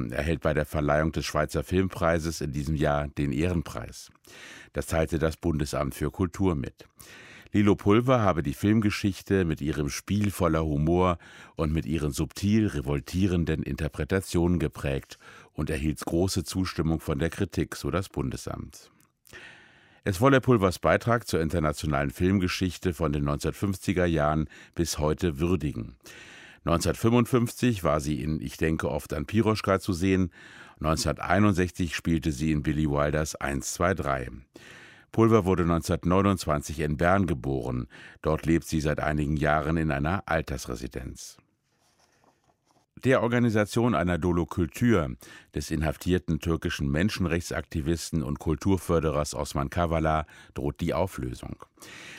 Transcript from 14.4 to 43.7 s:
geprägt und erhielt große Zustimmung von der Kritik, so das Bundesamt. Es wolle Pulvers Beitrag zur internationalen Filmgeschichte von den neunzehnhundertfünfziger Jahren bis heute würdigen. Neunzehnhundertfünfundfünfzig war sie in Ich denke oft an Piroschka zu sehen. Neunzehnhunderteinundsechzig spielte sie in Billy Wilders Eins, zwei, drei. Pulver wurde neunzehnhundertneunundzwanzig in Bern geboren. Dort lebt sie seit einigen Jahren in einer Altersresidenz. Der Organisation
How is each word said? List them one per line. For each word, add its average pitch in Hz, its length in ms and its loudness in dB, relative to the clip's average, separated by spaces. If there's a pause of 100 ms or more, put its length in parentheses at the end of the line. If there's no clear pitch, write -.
geprägt 71 580 -4 (360)
und 76 160 -4
erhielt 76 320 -2
große 90 420 0
Zustimmung 82 560 -2
von 73 200 -4
der 80 100 0
Kritik, - 480 -4
so - 120 -6
das 87 200 -2
Bundesamt. - 840 -8 (1120)
Es 90 160 -2
wolle 135 220 6
Pulvers 98 380 4
Beitrag 110 460 2
zur 87 140 0
internationalen 76 680 0
Filmgeschichte 90 840 0
von 78 200 -2
den 73 100 -2
neunzehnhundertfünfziger 87 840 -2
Jahren 76 420 2 (260)
bis 85 240 -2
heute 76 400 0
würdigen. 69 560 -2 (720)
Neunzehnhundertfünfundfünfzig 117 1200 2
war 76 160 2
sie 71 200 -2
in 78 200 -4
Ich 65 160 -10
denke 80 340 0
oft 73 220 -6
an 73 120 -4
Piroschka 104 540 2
zu 98 140 -4
sehen. 92 360 2 (500)
Neunzehnhunderteinundsechzig 87 1160 0
spielte 82 380 0
sie 76 180 0
in 76 120 0
Billy 76 260 0
Wilders 73 460 0
Eins, 69 380 -6
zwei, 90 200 2
drei. 69 340 -4 (840)
Pulver 110 320 6
wurde 87 200 4
neunzehnhundertneunundzwanzig 85 1160 0
in 76 160 -2
Bern 90 300 4
geboren. 62 600 -4 (340)
Dort 78 240 0
lebt 80 200 2
sie 80 160 -2
seit 73 180 0
einigen 76 380 0
Jahren 76 400 2
in 80 120 0
einer 73 360 -2
Altersresidenz. 64 1120 -6 (1700)
Der 123 180 4
Organisation 117 720 2